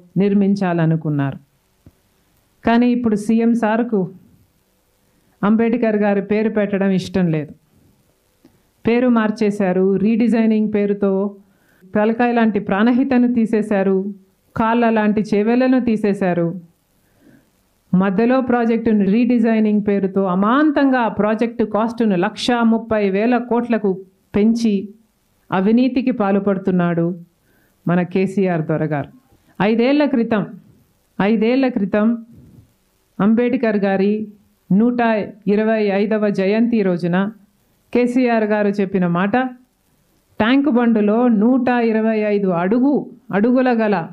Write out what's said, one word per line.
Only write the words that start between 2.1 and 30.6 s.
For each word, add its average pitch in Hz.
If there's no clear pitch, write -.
కానీ 233
ఇప్పుడు 240
సీఎం 226
సార్కు 220
అంబేద్కర్ 226
గారి 202
పేరు 214
పెట్టడం 202
ఇష్టం 185
లేదు. 156
పేరు 240
మార్చేశారు. 208
రీడిజైనింగ్ 220
పేరుతో 202
తలకాయ 226
లాంటి 226
ప్రాణహితను 247
తీసేశారు. 208
కాళ్ళ 233
లాంటి 214
చేవెళ్లను 240
తీసేశారు. 196
మధ్యలో 214
ప్రాజెక్టును 233
రీడిజైనింగ్ 220
పేరుతో 196
అమాంతంగా 254
ఆ 233
ప్రాజెక్టు 214
కాస్టును 214
లక్షా 214
ముప్పై 220
వేల 220
కోట్లకు 226
పెంచి 214
అవినీతికి 240
పాల్పడుతున్నాడు 190
మన 180
కేసీఆర్ 185
దొరగారు. 151
ఐదేళ్ల 240
క్రితం, 233